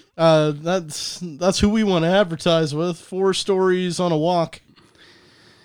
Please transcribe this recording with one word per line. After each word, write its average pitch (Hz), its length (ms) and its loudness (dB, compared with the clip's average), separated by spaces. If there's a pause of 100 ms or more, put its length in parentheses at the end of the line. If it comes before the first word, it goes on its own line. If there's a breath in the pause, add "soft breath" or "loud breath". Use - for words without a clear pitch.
(140 loud breath)
Uh, 156 420 4
that's, 160 640 -6
that's 175 380 -2
who 208 100 4
we 220 140 2
wanna 175 260 2
advertise 165 640 0
with. 165 240 -4
Four 190 340 -2
stories 185 680 0
on 180 140 0
a 156 60 0
walk. 165 420 -2 (1040 soft breath)